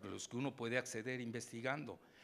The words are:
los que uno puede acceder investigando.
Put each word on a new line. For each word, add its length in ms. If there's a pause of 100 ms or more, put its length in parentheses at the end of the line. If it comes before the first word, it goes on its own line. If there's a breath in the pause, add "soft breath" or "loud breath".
los 240
que 100
uno 200
puede 200
acceder 440
investigando. 800 (240 soft breath)